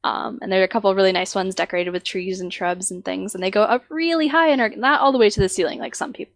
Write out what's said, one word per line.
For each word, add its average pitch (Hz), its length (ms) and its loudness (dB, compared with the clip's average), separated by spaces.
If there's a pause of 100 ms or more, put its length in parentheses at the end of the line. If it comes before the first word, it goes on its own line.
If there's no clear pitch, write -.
Um, - 400 -4
and 175 80 -6
there 190 100 2
are 185 40 4
a 185 40 -2
couple 202 220 0
of 190 60 0
really 190 160 4
nice 185 220 -2
ones 190 200 -2
decorated 180 360 -2
with 180 140 -6
trees 185 360 -6
and 180 120 -8
shrubs 180 380 -4
and 180 140 -12
things, 185 300 -6
and 185 80 -6
they 190 80 -2
go 208 120 4
up 233 260 2
really 320 400 0
high 320 200 4
and 277 120 4
are 220 100 2
not 269 300 2
all 277 120 4
the 262 60 2
way 214 120 8
to 214 100 -2
the 190 80 4
ceiling - 300 -2
like - 160 -10
some - 180 -8
people, - 240 -14